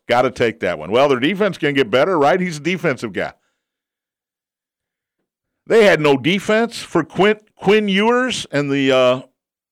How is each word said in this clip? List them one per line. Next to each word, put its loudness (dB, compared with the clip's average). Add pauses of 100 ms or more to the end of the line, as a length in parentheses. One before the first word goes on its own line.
gotta 2
take -2
that -4
one. -10
Well, 2
their 0
defense -2
can -2
get 0
better, 0
right? 2
He's -6
a -14
defensive -4
guy. -6 (2250)
They 4
had 4
no 4
defense -2
for -4
Quin-, 0 (140)
Quinn 2
Ewers -2
and -2
the, 0
uh, 2 (500)